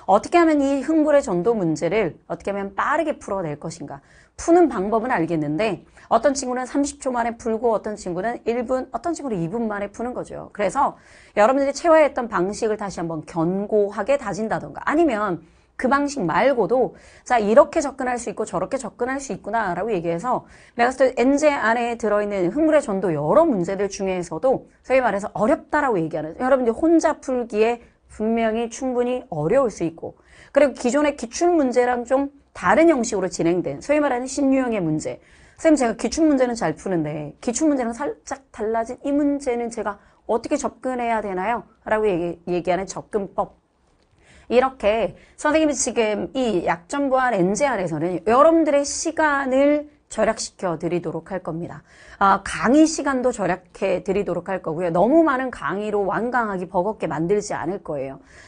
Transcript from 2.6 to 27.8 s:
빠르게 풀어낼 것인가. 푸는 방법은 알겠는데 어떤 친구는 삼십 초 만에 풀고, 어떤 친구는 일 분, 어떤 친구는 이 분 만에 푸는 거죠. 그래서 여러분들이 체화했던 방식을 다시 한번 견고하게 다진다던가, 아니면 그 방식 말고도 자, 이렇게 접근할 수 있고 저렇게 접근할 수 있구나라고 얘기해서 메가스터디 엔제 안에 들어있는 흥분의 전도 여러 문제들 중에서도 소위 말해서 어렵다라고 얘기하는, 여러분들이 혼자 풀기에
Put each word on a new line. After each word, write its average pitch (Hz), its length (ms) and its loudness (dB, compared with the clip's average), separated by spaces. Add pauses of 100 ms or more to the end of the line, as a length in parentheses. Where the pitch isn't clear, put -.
빠르게 302 420 -2
풀어낼 170 400 -6
것인가. 143 420 -12 (360)
푸는 339 320 6
방법은 220 420 -2
알겠는데 165 760 -2 (240)
어떤 254 240 4
친구는 254 320 -4
삼십 285 360 -4
초 262 100 -2
만에 233 260 -2
풀고, 226 360 0
어떤 214 240 -4
친구는 196 480 -4
일 233 220 -2
분, 254 260 -2
어떤 320 220 -4
친구는 226 280 -4
이 165 60 -4
분 226 180 -4
만에 202 240 -6
푸는 240 240 -8
거죠. 156 380 -10
그래서 208 440 0 (400)
여러분들이 262 360 4
체화했던 285 560 4
방식을 208 480 -2
다시 202 240 -8
한번 165 260 -6
견고하게 202 920 0
다진다던가, 190 680 -6
아니면 214 580 0 (340)
그 - 120 -2
방식 277 320 0
말고도 214 760 2 (280)
자, 247 140 0
이렇게 226 420 4
접근할 262 380 -4
수 233 100 -8
있고 214 160 -6
저렇게 190 320 -4
접근할 254 420 -6
수 269 140 -10
있구나라고 202 600 -4
얘기해서 170 520 -4 (300)
메가스터디 254 420 2
엔제 277 340 4
안에 233 460 0
들어있는 208 540 0
흥분의 302 320 2
전도 190 320 -2
여러 170 320 4
문제들 196 420 0
중에서도 185 800 -2 (140)
소위 262 180 2
말해서 202 320 -2
어렵다라고 269 680 0
얘기하는, 156 380 -6
여러분들이 254 380 2
혼자 320 440 4
풀기에 233 600 0 (260)